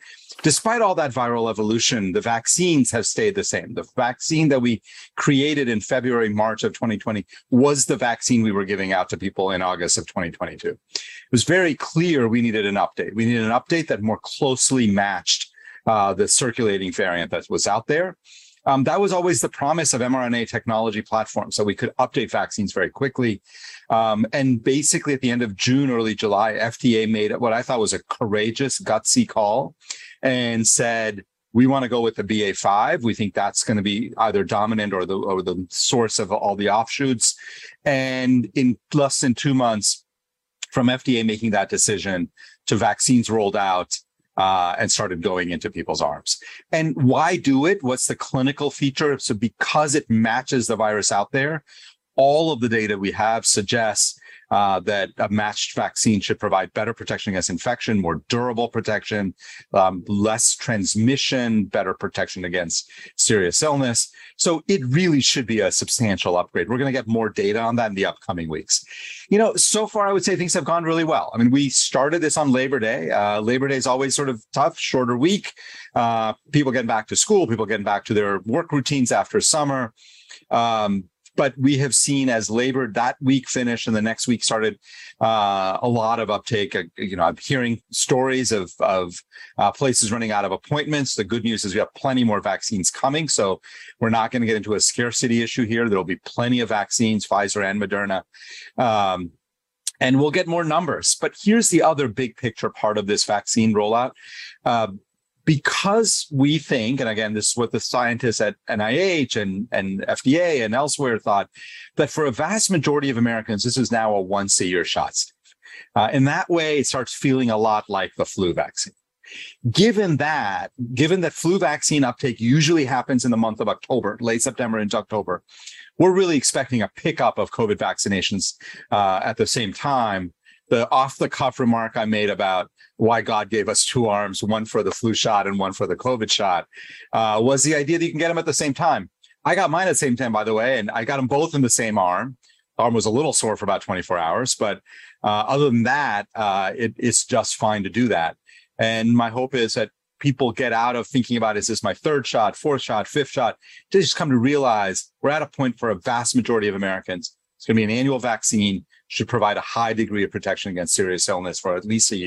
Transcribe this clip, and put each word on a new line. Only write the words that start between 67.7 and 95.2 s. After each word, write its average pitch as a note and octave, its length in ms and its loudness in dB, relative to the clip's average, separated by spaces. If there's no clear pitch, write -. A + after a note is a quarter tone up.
that A#2 120 2
in G2+ 60 -8
the F#2+ 100 -2
upcoming E2+ 460 -4
weeks. - 340 -2
You G3 80 6
know, G#3+ 180 2
so G#3+ 300 0
far, G#3 200 0
I G3 60 2
would F#3 120 2
say F#3+ 120 0
things E3+ 160 -2
have D#3+ 140 -2
gone E3+ 180 0
really E3 200 0
well. C#3 300 0
I A2 40 -4
mean, A#2+ 120 6
we C#3 200 2
started D3 500 0
this D#3 160 0
on C#3+ 160 2
Labor C3 260 2
Day. G2+ 320 -2
Uh, G#2 300 2
Labor B2+ 280 0
Day C#3 80 0
is B2+ 100 -2
always C3 280 0
sort C#3+ 140 -2
of A#2 240 -6
tough, D3+ 260 0
shorter B2 380 0
week. F3 380 0
Uh, A#2 400 0
people C#3+ 220 2
getting A#2+ 140 -2
back A2+ 200 -2
to G2+ 100 -6
school, G3 300 4
people A2 180 -2
getting G2+ 200 -2
back G2+ 200 -2
to - 80 -2
their G2+ 280 2
work B2+ 300 -2
routines C3+ 420 0
after A2+ 280 0
summer. C#3 540 0
Um, A2 540 0
but C#3 220 0
we C3+ 220 4
have C3+ 160 0
seen C#3 340 2
as A2 220 0
Labor, B2 380 0
that A#2+ 340 -2
week C3 260 2
finished A#2+ 380 -2
and A2+ 100 2
the G#2+ 60 0
next A2 260 -2
week A#2 160 0
started, A2 340 0
uh, G2+ 600 2
a B2 80 0
lot A#2 320 0
of G#2+ 80 -4
uptake. G#2 480 -2
Uh, F#2 60 -2
you G2+ 180 -6
know, F2 60 0
I'm E2+ 200 2
hearing A#2+ 380 -2
stories C3 600 0
of, F#2+ 180 -2
of, F2+ 340 0
uh, G2+ 160 2
places A#2+ 400 0
running A2+ 180 -2
out G#2 140 0
of F#2 80 -2
appointments. C#3+ 640 -2
The G#2+ 100 -2
good A2 180 -2
news A2 220 -2
is G2 80 -4
we G#2 80 0
have - 140 -2
plenty B2+ 280 0
more G#2 200 2
vaccines F#2+ 480 -2
coming. C#3+ 400 -2
So G2 320 0
we're A2+ 120 0
not A2+ 200 2
gonna A#2+ 140 -2
get A2 120 0
into G#2 180 -4
a F#2 60 0
scarcity A#2+ 640 0